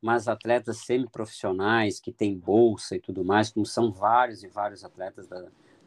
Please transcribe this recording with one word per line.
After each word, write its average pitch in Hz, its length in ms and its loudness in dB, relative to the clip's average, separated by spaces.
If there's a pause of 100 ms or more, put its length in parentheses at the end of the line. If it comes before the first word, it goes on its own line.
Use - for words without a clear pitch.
mas 117 280 0
atletas 113 560 -2
semiprofissionais 110 1120 0
que - 140 -12
têm 101 260 -2
bolsa 101 560 4
e 90 60 -4
tudo 90 240 -6
mais, 107 260 2
como 107 140 0
são 117 260 0
vários 104 540 0
e 95 40 -16
vários 101 360 -8
atletas 92 420 -12
da, 90 200 -14 (400)